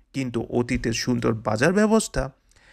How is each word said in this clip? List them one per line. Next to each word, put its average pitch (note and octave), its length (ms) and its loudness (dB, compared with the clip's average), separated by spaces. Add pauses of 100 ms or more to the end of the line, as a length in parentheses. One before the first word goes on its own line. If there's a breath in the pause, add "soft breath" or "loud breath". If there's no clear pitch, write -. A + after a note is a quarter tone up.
(140)
কিন্তু B2+ 240 -4 (120)
অতীতের A#2+ 420 0
সুন্দর A#2+ 420 0
বাজার A2 380 2
ব্যবস্থা G#3+ 500 2 (500 soft breath)